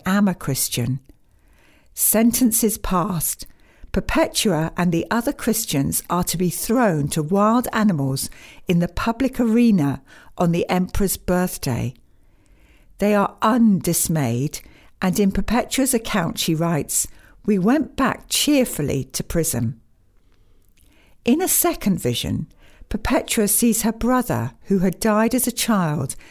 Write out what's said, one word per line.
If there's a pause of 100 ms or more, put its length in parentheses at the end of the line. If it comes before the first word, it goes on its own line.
am
a
Christian." (920)
Sentence
is
passed. (440)
Perpetua
and
the
other
Christians
are
to
be
thrown
to
wild
animals (380)
in
the
public
arena (340)
on
the
emperor's
birthday. (1040)
They
are
undismayed, (420)
and
in
Perpetua's
account
she
writes, (400)
"We
went
back
cheerfully
to
prison." (1400)
In
a
second
vision, (400)
Perpetua
sees
her
brother, (100)
who
had
died
as
a
child, (140)